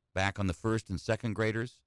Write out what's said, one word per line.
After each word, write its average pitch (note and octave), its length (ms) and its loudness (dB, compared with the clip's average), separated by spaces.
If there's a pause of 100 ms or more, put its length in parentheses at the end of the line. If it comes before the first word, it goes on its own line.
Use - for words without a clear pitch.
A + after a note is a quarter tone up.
(140)
back F#2+ 260 0
on G2 60 2
the F2 80 2
first A2 340 0
and F#2 100 -2
second A2 360 -2
graders A2 520 -2